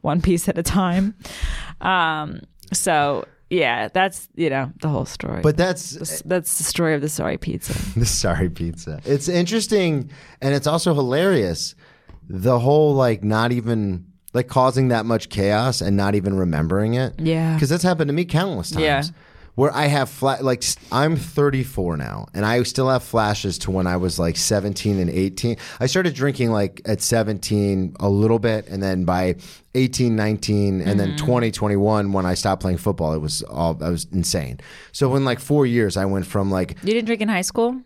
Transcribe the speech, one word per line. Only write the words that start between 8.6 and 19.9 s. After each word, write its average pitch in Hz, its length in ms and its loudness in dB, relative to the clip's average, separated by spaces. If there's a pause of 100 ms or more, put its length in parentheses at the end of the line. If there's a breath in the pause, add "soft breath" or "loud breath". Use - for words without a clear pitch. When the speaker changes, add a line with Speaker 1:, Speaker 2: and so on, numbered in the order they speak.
Speaker 2:
It's 139 240 0
interesting, 175 800 0 (300 loud breath)
and 135 140 2
it's 139 120 0
also 160 280 2
hilarious, 135 800 2 (540 soft breath)
the 113 300 2
whole, 143 360 4
like, 120 280 2
not 110 300 2
even, 110 540 -2 (260)
like, 123 160 0
causing 131 400 4
that 113 160 2
much 113 240 0
chaos 104 540 2
and 98 140 2
not 98 180 2
even 98 220 0
remembering 90 580 0
it. 127 240 -2
Speaker 1:
Yeah. 160 400 0
Speaker 2:
'Cause 147 100 2
that's 170 140 0
happened 165 260 2
to 143 60 0
me 175 100 0
countless 170 460 -2
times. 156 140 -2
Speaker 1:
Yeah. 143 180 2 (520 loud breath)
Speaker 2:
Where 139 200 2
I 147 140 2
have 139 200 2